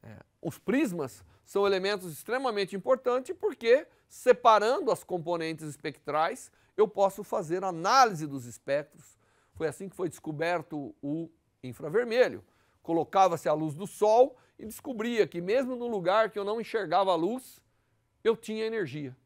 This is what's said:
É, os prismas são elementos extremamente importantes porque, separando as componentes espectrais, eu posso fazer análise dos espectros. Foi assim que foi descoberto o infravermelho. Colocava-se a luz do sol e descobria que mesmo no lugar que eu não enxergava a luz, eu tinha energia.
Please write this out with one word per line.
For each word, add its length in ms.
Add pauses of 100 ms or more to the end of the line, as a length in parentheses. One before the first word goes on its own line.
É, 160 (220)
os 180
prismas 640 (200)
são 220
elementos 460
extremamente 640
importantes 640
porque, 480 (200)
separando 840
as 120
componentes 640
espectrais, 840 (260)
eu 100
posso 360
fazer 400
análise 640
dos 180
espectros. 720 (360)
Foi 140
assim 200
que 80
foi 140
descoberto 920
o 280 (340)
infravermelho. 800 (400)
Colocava-se 640
a 60
luz 200
do 140
sol 500 (220)
e 60
descobria 600
que 160
mesmo 340
no 120
lugar 420
que 80
eu 60
não 160
enxergava 520
a 40
luz, 460 (640)
eu 120
tinha 300
energia. 500 (100)